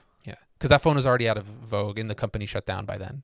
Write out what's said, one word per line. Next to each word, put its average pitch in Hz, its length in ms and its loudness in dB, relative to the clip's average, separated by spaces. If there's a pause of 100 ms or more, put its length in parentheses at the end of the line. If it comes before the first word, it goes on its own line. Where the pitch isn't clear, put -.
(240)
Yeah. 90 100 -12 (240)
'Cause 135 120 2
that 143 100 8
phone 151 160 4
was 135 100 2
already 123 220 4
out 110 80 2
of 104 80 -8
vogue, 104 540 -4
and 110 120 -4
the 104 40 -2
company 104 320 -4
shut 101 200 -4
down 95 200 -4
by - 100 -6
then. 98 280 -10